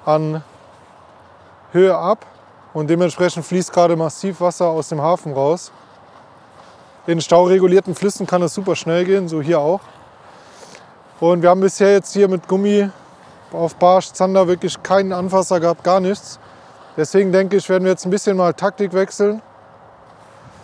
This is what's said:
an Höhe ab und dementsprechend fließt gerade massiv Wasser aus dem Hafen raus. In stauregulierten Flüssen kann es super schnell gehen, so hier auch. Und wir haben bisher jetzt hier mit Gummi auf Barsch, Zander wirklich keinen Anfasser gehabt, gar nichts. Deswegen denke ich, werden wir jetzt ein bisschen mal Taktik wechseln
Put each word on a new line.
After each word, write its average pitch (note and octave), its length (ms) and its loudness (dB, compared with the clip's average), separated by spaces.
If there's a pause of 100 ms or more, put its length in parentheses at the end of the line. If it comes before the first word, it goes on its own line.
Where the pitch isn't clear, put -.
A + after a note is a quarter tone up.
an D#3 400 -2 (1300)
Höhe F#3 260 4
ab F3+ 260 -2 (500)
und D3+ 140 -6
dementsprechend E3+ 560 -2
fließt F3+ 280 -4
gerade E3+ 240 2
massiv D#3+ 440 -6
Wasser F3 280 -2
aus D#3+ 220 -4
dem D3+ 120 -6
Hafen E3 300 -2
raus. C#3+ 400 -2 (1400)
In E3+ 120 0
stauregulierten F3+ 760 4
Flüssen G3 280 -4
kann F3+ 180 0
es E3 120 -4
super F#3+ 220 -4
schnell E3+ 280 -2
gehen, F#3+ 220 0
so D#3+ 160 -6
hier D#3+ 160 0
auch. D#3+ 220 0 (1400)
Und E3+ 240 2
wir F3 80 6
haben F#3+ 100 4
bisher G3 300 2
jetzt G3 220 2
hier G3+ 160 2
mit F#3 180 -4
Gummi G3+ 440 0 (600)
auf E3 240 -4
Barsch, F3+ 380 2
Zander F#3+ 340 2
wirklich F3 340 -4
keinen F#3+ 320 0
Anfasser F#3 460 -2
gehabt, E3 240 -2
gar F3+ 160 2
nichts. F#3+ 400 -4 (580)
Deswegen F#3 360 0
denke F#3+ 240 2
ich, F3+ 120 -2
werden F#3 140 2
wir F#3 80 0
jetzt F3+ 140 -4
ein F#3 80 -2
bisschen G3+ 240 -2
mal F3 180 0
Taktik G3 380 -4
wechseln G3+ 500 -2 (1200)